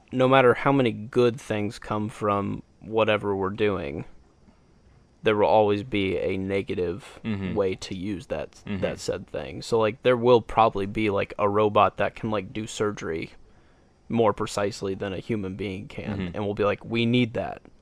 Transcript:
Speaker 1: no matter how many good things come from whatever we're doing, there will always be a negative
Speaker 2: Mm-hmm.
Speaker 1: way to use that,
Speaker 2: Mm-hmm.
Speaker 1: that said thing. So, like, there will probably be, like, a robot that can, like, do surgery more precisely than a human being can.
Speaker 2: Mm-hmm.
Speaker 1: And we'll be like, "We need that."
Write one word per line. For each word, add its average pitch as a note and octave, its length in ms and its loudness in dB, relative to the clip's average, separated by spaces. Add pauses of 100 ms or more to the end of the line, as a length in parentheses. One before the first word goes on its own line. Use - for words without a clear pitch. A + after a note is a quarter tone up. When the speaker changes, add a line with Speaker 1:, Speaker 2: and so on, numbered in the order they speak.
(120)
Speaker 1:
no B2+ 160 4
matter C3 260 8
how - 180 2
many C3 200 4
good A2+ 500 0
things G#2 380 -4
come G#2+ 300 -4
from G#2 520 -2 (180)
whatever G#2 560 0
we're F#2+ 140 0
doing, F#2+ 560 -2 (1160)
there A2 120 4
will G2+ 120 4
always G#2 360 4
be G2 340 0
a F#2+ 200 -2
negative F#2+ 880 -4
Speaker 2:
Mm-hmm. G2 300 -4
Speaker 1:
way F#2+ 200 0
to - 200 -10
use G2 320 -8
that, D2+ 240 -6 (140)
Speaker 2:
Mm-hmm. G2 160 -6
Speaker 1:
that - 180 -4
said - 280 -6
thing. D2 360 -10
So, A#2 160 0
like, A2 240 0
there B2+ 120 6
will A#2+ 260 6
probably A2 440 2
be, G#2+ 240 -2
like, G2 300 -2
a G2+ 100 2
robot G#2 480 4
that G2+ 180 -2
can, A#2 160 -6
like, G2+ 220 -4
do G#2+ 140 -8
surgery G#2 640 -4 (760)
more A2+ 240 4
precisely G2+ 640 -4
than G2+ 180 -6
a F2+ 80 -6
human G2 360 -6
being G2 320 -8
can. - 320 -8
Speaker 2:
Mm-hmm. F2 160 -6
Speaker 1:
And G#2 100 -4
we'll G2+ 80 -2
be G#2+ 100 -2
like, G#2 220 0
"We A#2 200 0
need A#2+ 280 2
that." - 280 -6 (200)